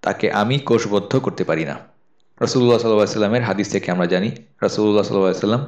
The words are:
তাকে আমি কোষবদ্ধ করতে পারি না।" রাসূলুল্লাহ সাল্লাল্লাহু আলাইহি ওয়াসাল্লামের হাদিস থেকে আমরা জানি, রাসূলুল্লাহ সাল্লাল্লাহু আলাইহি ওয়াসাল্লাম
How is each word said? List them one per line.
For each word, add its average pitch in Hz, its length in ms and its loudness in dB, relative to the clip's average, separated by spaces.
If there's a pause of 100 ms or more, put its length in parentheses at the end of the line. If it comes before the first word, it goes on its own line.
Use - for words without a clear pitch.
তাকে - 300 -2
আমি 113 260 0
কোষবদ্ধ 107 580 0
করতে 127 280 -2
পারি 80 200 -2
না।" 71 60 -8
রাসূলুল্লাহ - 1080 -2
সাল্লাল্লাহু 113 60 -2
আলাইহি 110 120 4
ওয়াসাল্লামের 107 460 2
হাদিস 101 300 -4
থেকে 95 180 -4
আমরা 90 160 0
জানি, 90 200 0
রাসূলুল্লাহ 104 760 0
সাল্লাল্লাহু 104 140 -2
আলাইহি 95 300 0
ওয়াসাল্লাম 123 220 0